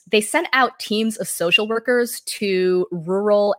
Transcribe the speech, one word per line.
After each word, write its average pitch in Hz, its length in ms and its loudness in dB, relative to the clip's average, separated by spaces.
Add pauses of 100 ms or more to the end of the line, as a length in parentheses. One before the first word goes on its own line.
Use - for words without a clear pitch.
they 214 140 2
sent 302 320 0
out 254 260 0
teams 220 380 -4
of 190 100 -6
social - 400 0
workers 240 540 -2
to 185 680 0
rural 202 680 2